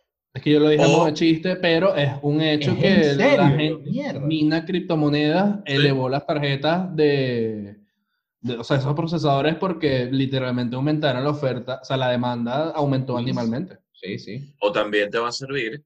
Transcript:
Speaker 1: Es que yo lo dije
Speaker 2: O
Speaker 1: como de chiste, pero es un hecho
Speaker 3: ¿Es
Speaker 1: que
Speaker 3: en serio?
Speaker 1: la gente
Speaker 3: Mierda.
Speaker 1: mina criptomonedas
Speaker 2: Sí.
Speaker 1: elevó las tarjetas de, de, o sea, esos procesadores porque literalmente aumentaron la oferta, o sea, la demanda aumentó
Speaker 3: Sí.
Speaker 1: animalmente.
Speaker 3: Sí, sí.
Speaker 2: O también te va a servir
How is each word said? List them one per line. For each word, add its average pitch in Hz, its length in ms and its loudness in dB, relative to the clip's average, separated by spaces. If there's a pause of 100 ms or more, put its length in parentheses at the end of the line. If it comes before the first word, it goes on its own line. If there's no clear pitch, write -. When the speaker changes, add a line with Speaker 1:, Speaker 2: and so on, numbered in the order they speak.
(340)
Speaker 1:
Es 127 80 -10
que 147 100 0
yo 151 80 6
lo 151 100 6
dije 151 160 4
Speaker 2:
O 143 60 6
Speaker 1:
como 165 160 6
de 151 60 0
chiste, 165 440 2
pero 175 380 2
es 143 140 2 (120)
un 147 200 0
hecho 151 300 0
Speaker 3:
¿Es - 80 0
Speaker 1:
que 190 140 4
Speaker 3:
en 170 100 6 (140)
serio? 269 200 4
Speaker 1:
la - 120 4
gente 151 420 -2
Speaker 3:
Mierda. 233 300 -4
Speaker 1:
mina 156 440 0
criptomonedas 170 1000 0
Speaker 2:
Sí. 143 80 -2
Speaker 1:
elevó 135 340 2
las 139 180 -2
tarjetas 151 680 -2
de, 120 840 0 (640)
de, 117 160 -6
o 113 60 -10
sea, 143 140 0
esos 135 160 0
procesadores 151 640 0
porque 151 560 -2
literalmente 127 640 -2
aumentaron 139 480 0
la 147 80 0
oferta, 131 500 -4
o - 40 -20
sea, 135 120 -2
la 127 120 0
demanda 123 640 -2
aumentó 135 460 -2
Speaker 3:
Sí. 120 60 -4
Speaker 1:
animalmente. 123 540 -4 (160)
Speaker 3:
Sí, 95 240 -10
sí. 131 440 -14
Speaker 2:
O 104 100 2
también 104 400 -2
te 117 80 -2
va 117 80 -2
a 120 40 -6
servir 135 540 -8